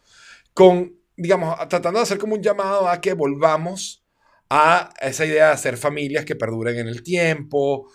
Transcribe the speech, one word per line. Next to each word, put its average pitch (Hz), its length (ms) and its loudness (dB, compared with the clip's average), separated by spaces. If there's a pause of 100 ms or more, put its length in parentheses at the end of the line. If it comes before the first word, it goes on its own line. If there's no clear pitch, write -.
(540)
con, 180 400 6 (220)
digamos, 170 420 0
a-, 160 100 -8
tratando 175 300 -2
de 240 60 2
hacer 196 140 -4
como 214 180 -4
un 208 60 -6
llamado 202 460 0
a 175 120 0
que 185 120 -2
volvamos 160 880 -2 (540)
a 160 460 4
esa 135 240 -4
idea 156 220 4
de 151 60 4
hacer 131 260 -4
familias 147 480 -4
que 139 100 -8
perduren 113 420 -4
en 117 80 -6
el 117 160 -10
tiempo, 147 920 -2